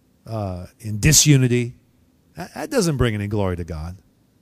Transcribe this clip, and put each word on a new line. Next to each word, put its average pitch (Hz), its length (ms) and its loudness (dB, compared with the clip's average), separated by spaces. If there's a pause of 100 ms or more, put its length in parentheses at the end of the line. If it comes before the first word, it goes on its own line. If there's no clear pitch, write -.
(260)
uh, 95 400 -6 (140)
in 107 200 -6
disunity. 131 760 4 (600)
That, - 200 -14
that 311 160 -8
doesn't 175 260 0
bring 120 160 2
any 104 140 -4
glory 98 300 -2
to 87 60 -6
God, 82 340 -10 (440)